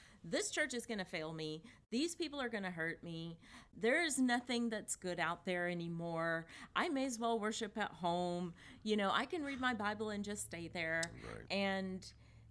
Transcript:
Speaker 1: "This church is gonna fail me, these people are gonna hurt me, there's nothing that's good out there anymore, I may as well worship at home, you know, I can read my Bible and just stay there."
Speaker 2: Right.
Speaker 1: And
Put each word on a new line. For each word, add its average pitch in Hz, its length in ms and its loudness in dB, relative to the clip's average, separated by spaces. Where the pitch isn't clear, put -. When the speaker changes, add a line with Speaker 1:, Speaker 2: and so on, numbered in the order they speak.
Speaker 1:
"This 269 260 0
church 302 240 2
is 240 120 -2
gonna 208 180 -2
fail 160 300 -4
me, 156 280 -4
these 302 240 0
people 294 260 -4
are 247 60 0
gonna 202 240 -2
hurt 165 320 -2
me, 165 340 -8
there's 269 400 4
nothing 247 520 4
that's 214 260 -4
good 175 240 -2
out 170 260 0
there 175 220 2
anymore, 165 800 0
I 277 100 4
may 269 180 2
as 233 140 -2
well 233 180 4
worship 214 400 -2
at 208 140 0
home, 175 600 2
you 214 120 2
know, 196 180 4
I 240 120 4
can 320 180 -2
read 277 160 -2
my 254 140 2
Bible 214 380 0
and 208 120 -2
just 202 220 -4
stay 170 280 -6
there." 165 280 2
Speaker 2:
Right. - 300 -10
Speaker 1:
And 190 580 0